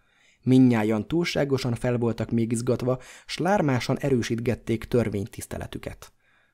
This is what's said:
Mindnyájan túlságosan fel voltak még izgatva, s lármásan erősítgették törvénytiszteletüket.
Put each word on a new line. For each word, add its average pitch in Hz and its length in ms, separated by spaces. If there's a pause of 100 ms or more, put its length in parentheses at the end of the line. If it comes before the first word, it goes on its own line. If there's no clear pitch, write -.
(440)
Mindnyájan 113 640
túlságosan 143 680
fel 123 220
voltak 113 340
még 113 200
izgatva, 123 480 (260)
s - 120
lármásan 143 640
erősítgették 117 840
törvénytiszteletüket. - 1300 (400)